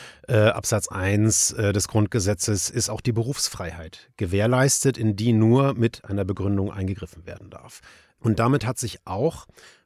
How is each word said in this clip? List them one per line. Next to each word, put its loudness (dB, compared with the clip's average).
äh, 0
Absatz 2
eins, 2
äh, 0
des 0
Grundgesetzes 0
ist -4
auch -8
die -2
Berufsfreiheit -6
gewährleistet, 2
in 0
die 2
nur 4
mit -2
einer -2
Begründung -2
eingegriffen -8
werden -18
darf. -20
Und 2
damit 2
hat -4
sich -8
auch, -4